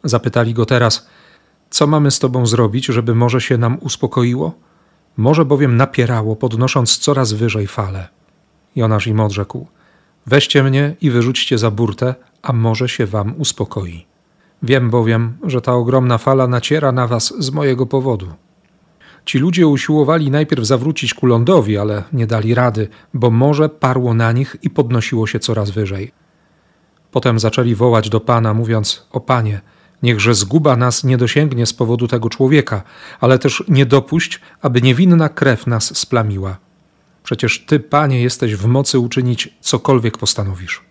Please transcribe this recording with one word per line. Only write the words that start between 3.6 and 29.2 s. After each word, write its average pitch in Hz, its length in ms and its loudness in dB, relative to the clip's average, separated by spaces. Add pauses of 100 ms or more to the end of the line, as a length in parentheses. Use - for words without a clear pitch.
uspokoiło?" 131 720 -2 (640)
Morze 151 280 4
bowiem 135 320 2
napierało, 117 580 0
podnosząc 123 640 0
coraz 131 360 0
wyżej 107 340 -2
fale. 95 400 -8 (680)
Jonasz 110 320 0
im 110 120 0
odrzekł: 104 480 -4 (580)
"Weźcie 139 380 2
mnie 139 380 2
i 156 80 2
wyrzućcie 120 480 0
za 110 140 0
burtę, 117 440 -2 (260)
a 131 120 -4
morze 113 360 0
się - 160 -2
wam 104 320 -4
uspokoi. 95 680 -6 (580)
Wiem 123 260 2
bowiem, 117 540 0
że 131 180 -2
ta 123 120 -2
ogromna 123 440 2
fala 131 300 2
naciera 131 440 0
na 123 160 -2
was 117 320 -2
z 135 120 -4
mojego 135 340 0
powodu". 113 480 -4 (920)
Ci - 140 -2
ludzie 170 280 2
usiłowali 151 640 2
najpierw 143 340 0
zawrócić 131 480 -2
ku - 120 -4
lądowi, 120 520 4
ale 104 260 -4 (100)
nie 120 140 -2
dali 110 280 0
rady, 113 320 0 (260)
bo 120 180 2
morze 143 380 2
parło 127 440 -2
na 113 180 2
nich 131 300 -2
i - 80 -4
podnosiło 117 580 -2
się 110 120 -4
coraz 104 300 -2
wyżej. 98 420 -6 (1000)
Potem 120 280 0
zaczęli 117 360 0
wołać 113 340 2
do 110 100 0
Pana, 113 340 0
mówiąc: 113 580 -2
"O - 80 -4
Panie, 110 420 -2 (420)